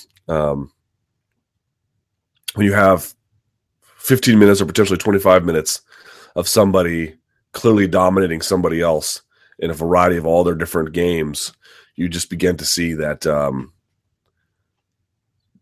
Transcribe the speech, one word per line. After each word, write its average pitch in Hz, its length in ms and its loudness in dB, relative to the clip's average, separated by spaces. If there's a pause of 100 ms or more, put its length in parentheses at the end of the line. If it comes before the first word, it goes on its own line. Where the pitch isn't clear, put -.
(280)
Um, 73 440 -4 (1800)
when 104 140 0
you 98 60 0
have 95 380 2 (840)
fifteen 127 400 2
minutes 101 240 6
or 90 60 -2
potentially 95 320 0
twenty-five 98 440 4
minutes 80 380 -4 (540)
of 87 120 -4
somebody 87 680 0 (380)
clearly 107 340 2
dominating 92 540 0
somebody 87 400 -2
else 80 420 -4 (340)
in 85 140 -6
a - 20 -6
variety 87 440 2
of 80 100 -6
all 85 160 4
their 87 100 0
different 82 400 -6
games, 82 600 -4 (420)
you 87 120 -4
just 87 220 -8
begin 90 280 -2
to - 80 -12
see 85 280 -2
that, 76 320 -6
um, 69 480 -4 (1900)